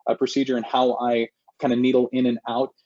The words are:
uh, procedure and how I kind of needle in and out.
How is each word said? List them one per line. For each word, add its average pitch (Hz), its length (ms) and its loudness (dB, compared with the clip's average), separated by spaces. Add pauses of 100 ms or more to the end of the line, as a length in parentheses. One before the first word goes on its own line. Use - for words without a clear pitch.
uh, 143 80 2
procedure 135 420 0
and 120 80 -4
how 127 340 0
I 120 300 0 (320)
kind 127 120 0
of 120 80 0
needle 127 320 4
in 127 140 0
and 117 120 0 (100)
out. 120 240 -2 (140)